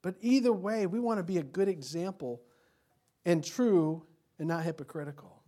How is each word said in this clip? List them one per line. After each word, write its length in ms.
But 200
either 320
way, 340
we 120
wanna 240
be 140
a 60
good 240
example 720
and 180
true 640
and 80
not 160
hypocritical. 840